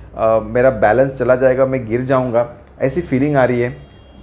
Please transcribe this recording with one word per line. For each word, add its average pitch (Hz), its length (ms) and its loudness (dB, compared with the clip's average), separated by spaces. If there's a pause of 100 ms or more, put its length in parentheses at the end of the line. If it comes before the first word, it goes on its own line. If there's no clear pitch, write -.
(180)
अ, 110 260 2
मेरा 123 260 0
बैलेंस 113 440 2
चला 127 220 0
जाएगा, 131 300 2
मैं 131 240 -4
गिर 120 120 -2
जाऊँगा, 127 540 -2 (260)
ऐसी 135 200 -2
फीलिंग 143 340 -2
आ 131 100 4
रही 120 160 0
है। 127 160 -6 (460)